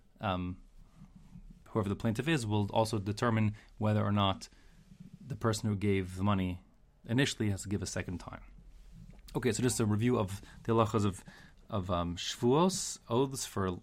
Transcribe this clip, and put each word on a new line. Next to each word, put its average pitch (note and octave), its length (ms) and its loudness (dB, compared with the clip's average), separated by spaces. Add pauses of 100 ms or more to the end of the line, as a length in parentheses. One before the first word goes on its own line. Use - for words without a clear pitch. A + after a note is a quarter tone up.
(220)
um, F2+ 360 -2 (1120)
whoever G#2 180 0
the G2+ 60 -2
plaintiff A#2 320 -2
is, C#3+ 200 0
will G#2 260 2
also A2 260 2
determine G#2+ 540 2 (240)
whether G#2+ 260 2
or G#2 80 0
not G2+ 360 2 (760)
the - 120 -10
person A2 340 0
who G#2 60 2
gave F#2+ 400 0
the F#2 80 -2
money F#2 380 2 (460)
initially A#2 420 0
has G2 140 -2
to G2+ 60 -10
give G2 140 -2
a - 20 -4
second F#2 320 -4
time. - 240 -14 (920)
Okay, A#2+ 160 2
so G#2 100 0
just A#2+ 180 2
a A#2+ 60 4
review A2 320 4
of G2 240 -2 (220)
the A#2 100 0
halachas A2 320 4
of, F#2+ 180 -2 (460)
of, G2 220 -2
um, F2 240 0
shvuos, D#3 840 2 (120)
oaths C3 360 0
for F#2 380 0